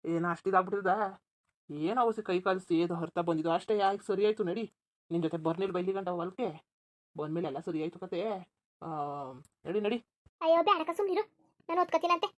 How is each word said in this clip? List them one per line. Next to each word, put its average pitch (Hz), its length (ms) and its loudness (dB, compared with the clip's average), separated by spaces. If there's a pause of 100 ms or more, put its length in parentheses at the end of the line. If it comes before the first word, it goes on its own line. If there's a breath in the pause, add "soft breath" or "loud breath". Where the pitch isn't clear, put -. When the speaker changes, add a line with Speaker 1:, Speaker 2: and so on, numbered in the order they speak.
Speaker 1:
ಏನ 165 260 0
ಅಷ್ಟಿದಾಗ್ಬಿಟ್ಟಿದ? 190 640 2 (760)
ಏನ್ 160 280 -2
ಅವಸಿ 220 240 2
ಕೈ 185 180 0
ಕಾಲು 190 180 2
ಸೇದು 175 360 2
ಹರ್ತ 165 240 -4
ಬಂದಿದ್ದು 165 340 0
ಅಷ್ಟೇ, 170 260 0
ಯಾಕೆ 196 280 2
ಸರಿ 202 200 2
ಆಯ್ತು, 214 180 2
ನಡಿ. 196 200 -2 (460)
ನಿನ್ 170 120 2
ಜೊತೆ 160 140 0
ಬರ್ನಿಲ್ 165 360 -2
ಬೈಲಿ 180 200 0
ಗಂಟ 190 160 -4
ಹೊಲಕ್ಕೆ. 180 400 -4 (680)
ಬಂದ್ಮೇಲೆ 156 300 -2
ಎಲ್ಲ 139 120 -4
ಸರಿ 160 240 -4
ಆಯ್ತು 170 160 -4
ಕತೆ. 185 220 -6 (600)
ಆ, 165 60 -10 (760)
ನಡಿ, 185 140 -2
ನಡಿ. 214 180 0 (420)
Speaker 2:
ಅಯ್ಯೋ, 330 220 6
ಬೇಡಕ್ಕ, 339 340 2
ಸುಮ್ನಿರು, 403 280 0 (440)
ನಾನು 349 120 2
ಓದ್ಕೊತೀನಂತೆ. 349 580 2